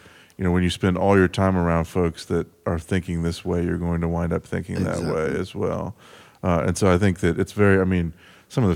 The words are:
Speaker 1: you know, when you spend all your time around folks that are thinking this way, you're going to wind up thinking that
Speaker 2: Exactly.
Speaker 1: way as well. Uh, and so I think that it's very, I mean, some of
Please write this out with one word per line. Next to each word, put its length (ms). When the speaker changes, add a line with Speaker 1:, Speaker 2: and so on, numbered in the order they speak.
Speaker 1:
you 80
know, 60
when 140
you 60
spend 280
all 180
your 120
time 280
around 280
folks 420
that 200
are 120
thinking 440
this 220
way, 200
you're 140
going 220
to 80
wind 240
up 120
thinking 380
that 160
Speaker 2:
Exactly. 140
Speaker 1:
way 260
as 160
well. 400
Uh, 240
and 100
so 160
I 60
think 220
that 180
it's 140
very, 280
I 40
mean, 280
some 160
of 100